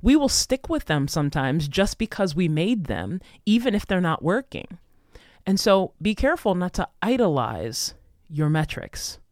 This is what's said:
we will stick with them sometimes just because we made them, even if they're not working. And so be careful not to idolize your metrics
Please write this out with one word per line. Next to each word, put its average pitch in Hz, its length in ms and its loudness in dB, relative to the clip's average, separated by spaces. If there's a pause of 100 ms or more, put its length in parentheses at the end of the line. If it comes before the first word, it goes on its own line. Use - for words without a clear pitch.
we 240 140 6
will 285 140 4
stick - 400 0
with 320 160 -2
them 143 240 0
sometimes 143 580 0
just 190 320 0
because 190 380 -2
we 175 100 2
made 170 380 0
them, 104 360 -6 (240)
even 233 300 2
if 208 100 -2
they're 185 160 0
not 165 220 0
working. 185 560 -4 (680)
And 190 140 2
so 190 420 2
be 208 140 0
careful 262 400 0
not 180 200 -4
to - 140 -2 (140)
idolize 131 920 0 (340)
your 151 200 -2
metrics - 680 -4 (140)